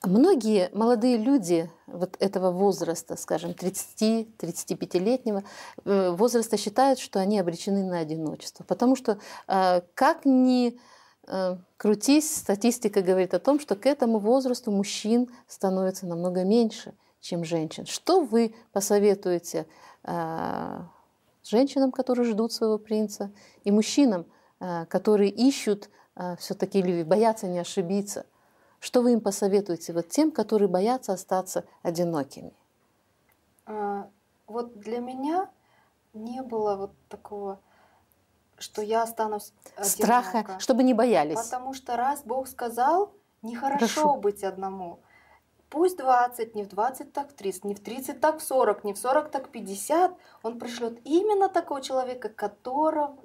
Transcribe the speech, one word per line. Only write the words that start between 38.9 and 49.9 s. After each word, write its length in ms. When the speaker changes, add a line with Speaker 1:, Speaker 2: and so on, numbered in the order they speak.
Speaker 2:
останусь 500
Speaker 1:
Страха, 580
Speaker 2:
одинока. 200
Speaker 1:
чтобы 240
не 100
боялись. 460
Speaker 2:
Потому 340
что 240
раз 260
Бог 240
сказал, 640
нехорошо 440
Speaker 1:
Хорошо. 300
Speaker 2:
быть 280
одному. 560
Пусть 280
двадцать, 580
не 80
в 60
двадцать, 420
так 180
в 40
тридцать, 320
не 100
в 60
тридцать, 400
так 180
в 20
сорок, 440
не 80
в 40
сорок, 340
так 160
в 20
пятьдесят, 640